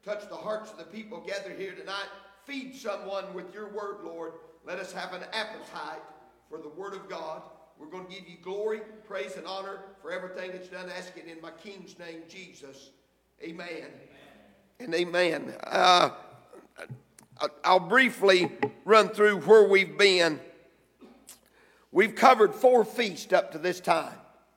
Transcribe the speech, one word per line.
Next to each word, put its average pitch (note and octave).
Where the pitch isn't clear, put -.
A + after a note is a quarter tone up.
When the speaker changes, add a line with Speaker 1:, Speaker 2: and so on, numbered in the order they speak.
Speaker 1:
Touch G#3
the E3+
hearts G#3+
of -
the E3
people F3
gathered F#3+
here F#3
tonight. F#3+
Feed C#4
someone F#3+
with F3+
your G#3
word, G3+
Lord. E3
Let F3+
us F#3
have F#3
an F3+
appetite D#3+
for D#3
the D#3
word F#3+
of F#3+
God. D#3+
We're D3+
gonna F#3
give F#3
you E3+
glory, G#3+
praise, G3
and D#3+
honor G3
for D#3+
everything F#3
that's F3+
done. F3+
Ask F3+
it D#3+
in E3
my E3
King's F#3+
name, E3
Jesus. F3
Amen. E3+
Speaker 2:
Amen. D#3+
Speaker 1:
And A#3+
amen. E3+
Uh, F3+
I, D3
I'll F#3
briefly F#3+
run G3+
through G#3
where G3+
we've F#3+
been. F3+
We've A3
covered A3
four B3
feasts G3+
up F3+
to D#3+
this F3
time. -